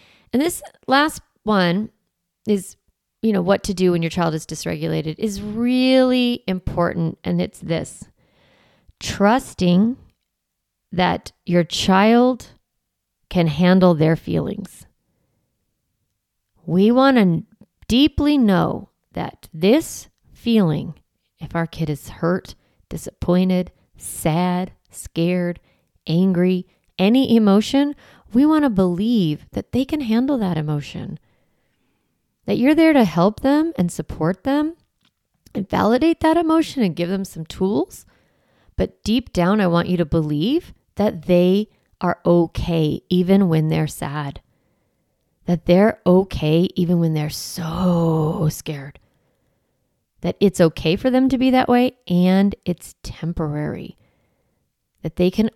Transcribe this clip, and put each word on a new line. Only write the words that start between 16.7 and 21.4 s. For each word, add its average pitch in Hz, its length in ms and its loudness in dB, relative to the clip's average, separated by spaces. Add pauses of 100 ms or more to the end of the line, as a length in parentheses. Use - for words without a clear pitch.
want 262 260 4
to 185 280 2 (440)
deeply 294 500 2
know 196 520 0 (240)
that - 380 -12
this 202 560 0 (240)
feeling, 175 640 0 (440)
if - 180 -10